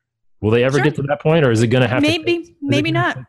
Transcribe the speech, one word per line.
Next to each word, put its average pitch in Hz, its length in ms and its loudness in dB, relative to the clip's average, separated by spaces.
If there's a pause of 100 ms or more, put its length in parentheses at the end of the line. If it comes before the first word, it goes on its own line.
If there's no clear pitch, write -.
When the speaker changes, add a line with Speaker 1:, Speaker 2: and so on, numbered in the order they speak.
(400)
Speaker 1:
will 107 120 0
they 120 100 4
ever 135 160 0
Speaker 2:
Sure. 147 60 0
Speaker 1:
get 151 100 0
to 139 80 -8
that 143 180 -4
point, 156 240 2
or 123 60 2
is 110 100 2
it 120 60 2
gonna 123 220 2
have 285 140 0
Speaker 2:
Maybe, 320 200 0
Speaker 1:
to - 20 -10
take, 339 180 -2
is - 80 -18
it - 120 -20
Speaker 2:
maybe 285 300 -2
Speaker 1:
gonna 330 160 0
Speaker 2:
not. 139 80 -6
Speaker 1:
take 127 120 -16